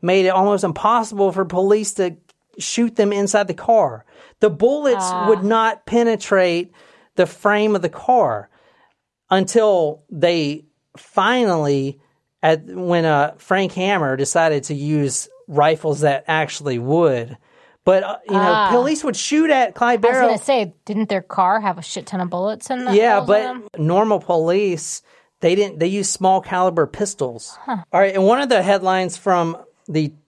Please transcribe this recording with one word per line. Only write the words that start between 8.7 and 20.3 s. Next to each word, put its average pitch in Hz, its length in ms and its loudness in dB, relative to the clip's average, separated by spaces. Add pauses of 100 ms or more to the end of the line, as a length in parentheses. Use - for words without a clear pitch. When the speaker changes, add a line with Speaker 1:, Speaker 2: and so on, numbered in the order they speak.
Speaker 1:
until 190 800 2
they 156 540 -2 (320)
finally, 160 1000 0 (440)
at, 160 240 2
when, 175 380 -2
uh, 147 340 2
Frank 190 340 -2
Hammer 180 440 -2
decided 147 480 0
to 151 100 -8
use 143 540 -4 (200)
rifles 151 520 0
that 139 280 0
actually 147 500 -4
would. 131 580 0 (480)
But, 190 180 4
uh, 196 140 -6 (100)
you 202 80 -2
know, 196 60 2
Speaker 2:
Ah. 208 300 2
Speaker 1:
police 277 340 0
would 262 120 -4
shoot 311 340 0
at 254 240 0
Clyde 240 300 0
Speaker 2:
I 233 40 4
was 247 80 2
Speaker 1:
Barrow. 262 120 2
Speaker 2:
gonna 220 100 0